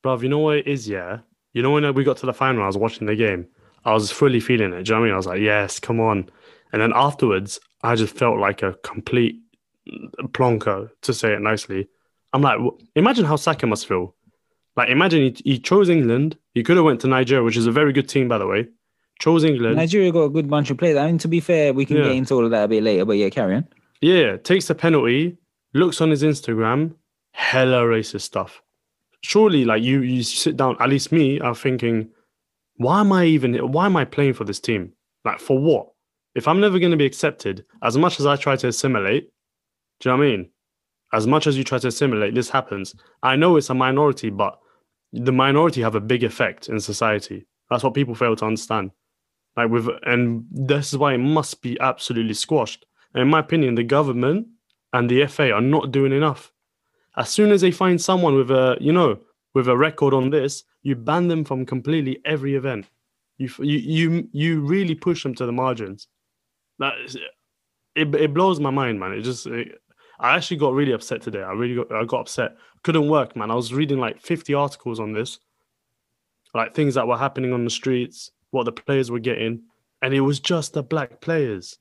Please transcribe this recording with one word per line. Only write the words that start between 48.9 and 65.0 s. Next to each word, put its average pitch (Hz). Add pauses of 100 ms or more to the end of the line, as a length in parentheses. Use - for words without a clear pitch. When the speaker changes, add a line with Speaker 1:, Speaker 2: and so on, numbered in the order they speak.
Speaker 1:
Like, 117
with, 117 (160)
and 120
this 139
is 139
why 139
it 123
must 147
be 123
absolutely 117
squashed. - (280)
And 127
in 135
my 156
opinion, 147
the 117
government 139 (460)
and 120
the 127
F 143
A 135
are 104
not 139
doing 135
enough. 143 (640)
As -
soon 208
as 196
they 180
find 180
someone 175
with 127
a, 131
you 147
know, 156 (360)
with 127
a 123
record 151
on 131
this, 143 (180)
you 139
ban 151
them 160
from 131
completely 135
every 139
event. 127 (520)
You 135
f-, -
you, 147
you, 160
you 156
really 165
push 170